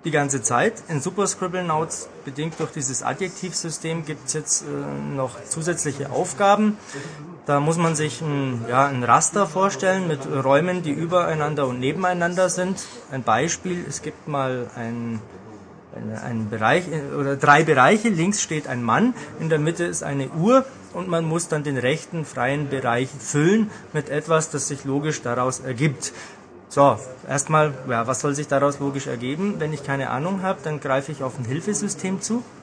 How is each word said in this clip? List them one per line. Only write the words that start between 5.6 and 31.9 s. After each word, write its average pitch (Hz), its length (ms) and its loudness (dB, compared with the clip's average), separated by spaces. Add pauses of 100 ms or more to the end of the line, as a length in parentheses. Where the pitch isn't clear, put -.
Aufgaben. 202 680 4 (680)
Da 143 140 4
muss 160 180 2
man 165 180 2
sich 151 260 -2
ein, 135 480 -2
ja, 131 180 6
ein 131 160 -2
Raster 156 420 4
vorstellen 190 640 2
mit 147 180 -2
Räumen, 156 580 4
die 151 80 -2
übereinander 156 760 2
und 123 140 -2
nebeneinander 175 680 2
sind. 180 320 -2 (300)
Ein 131 120 -6
Beispiel, 160 640 0
es - 140 -8
gibt - 280 -10
mal 131 460 -2
ein, 117 460 -6 (720)
ein, 113 240 -8
ein 113 320 -4
Bereich, 117 380 4
äh, 143 280 -6
oder 139 200 0
drei 143 280 8
Bereiche. 156 440 6
Links 196 340 2
steht 156 260 -4
ein 127 140 -4
Mann, 139 320 4 (280)
in 160 80 -4
der 160 100 4
Mitte 165 240 0
ist 175 200 -4
eine 139 260 -2
Uhr 226 340 4 (300)
und 180 160 -6
man 165 160 2
muss 165 240 -2
dann 147 160 -2
den 143 120 0
rechten 156 460 -2
freien 139 460 -2
Bereich 127 400 0 (100)
füllen 196 500 4 (220)
mit - 160 -4
etwas, 156 420 0
das 139 200 -4
sich 139 160 -8
logisch 147 360 -2
daraus 123 380 0
ergibt. 131 540 -2 (580)
So, 139 280 6 (280)
erstmal, 151 460 2 (160)
ja, 117 160 0
was 123 140 -2
soll 143 160 0
sich 147 120 -4
daraus 139 300 2
logisch 139 300 -4
ergeben? 139 500 -4
Wenn 156 160 -4
ich 143 100 -8
keine 139 280 -2
Ahnung 175 320 -2
hab, 190 180 -2
dann 151 180 -4
greife 139 320 -2
ich 143 120 -8
auf 131 160 -6
ein 123 60 -6
Hilfesystem 190 760 -4